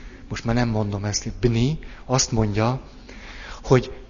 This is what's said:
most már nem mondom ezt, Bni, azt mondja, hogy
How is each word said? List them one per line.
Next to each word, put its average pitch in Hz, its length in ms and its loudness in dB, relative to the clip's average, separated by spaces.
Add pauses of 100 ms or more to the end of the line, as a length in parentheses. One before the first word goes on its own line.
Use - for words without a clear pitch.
(300)
most - 160 -6
már 117 100 2
nem 120 140 4
mondom 104 360 0
ezt, 104 340 -4
Bni, 123 400 4 (260)
azt 127 260 2
mondja, 110 500 2 (840)
hogy 127 300 4 (160)